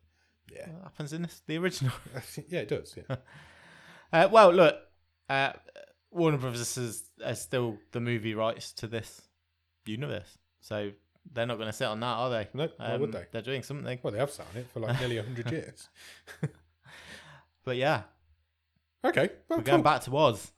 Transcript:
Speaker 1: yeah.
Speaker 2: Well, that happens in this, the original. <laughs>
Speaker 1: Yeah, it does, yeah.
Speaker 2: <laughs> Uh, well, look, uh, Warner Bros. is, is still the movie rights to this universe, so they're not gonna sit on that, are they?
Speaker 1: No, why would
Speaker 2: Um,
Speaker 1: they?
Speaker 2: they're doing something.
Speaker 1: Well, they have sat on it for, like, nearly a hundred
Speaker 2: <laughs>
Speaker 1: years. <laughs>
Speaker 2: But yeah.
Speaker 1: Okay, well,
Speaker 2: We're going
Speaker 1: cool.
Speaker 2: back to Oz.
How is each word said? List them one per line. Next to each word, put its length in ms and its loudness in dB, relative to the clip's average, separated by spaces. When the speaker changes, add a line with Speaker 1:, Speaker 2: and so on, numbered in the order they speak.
Speaker 1:
yeah. 200 -16
Speaker 2:
Well, 80 -16
that 80 -18
happens 280 -12
in 100 -6
this, 220 -10
the 140 -6
original. 340 -2
<laughs> 280 -14
Speaker 1:
Yeah, 120 -4
it 80 -6
does, 280 -6
yeah. 240 -8
Speaker 2:
<laughs> 60 -20
Uh, 180 8
well, 220 12
look, 240 8
uh, 240 2
Warner 280 2
Bros. 380 -4
is, 280 -6
is 160 -6
still 380 -2
the 80 -4
movie 340 -2
rights 380 -2
to 160 -10
this 340 -10
universe, 500 -8
so 300 -6
they're 140 -4
not 120 -4
gonna 140 -6
sit 140 -6
on 140 -4
that, 60 -4
are 220 -2
they? 240 -4
Speaker 1:
No, 240 -4
why 200 -6
would 180 -2
Speaker 2:
Um, 60 -8
Speaker 1:
they? 100 -14
Speaker 2:
they're 100 -8
doing 220 -6
something. 400 -8
Speaker 1:
Well, 100 -4
they 60 -6
have 140 -2
sat 200 -14
on 100 -10
it 100 -14
for, 80 -8
like, 180 0
nearly 200 -2
a 40 -4
hundred 280 -8
Speaker 2:
<laughs> 20 -4
Speaker 1:
years. 360 -10
<laughs> 80 -4
Speaker 2:
But 120 -4
yeah. 260 2
Speaker 1:
Okay, 260 4
well, 100 0
Speaker 2:
We're 60 -4
going 140 6
Speaker 1:
cool. 60 4
Speaker 2:
back 180 4
to 140 -4
Oz. 420 2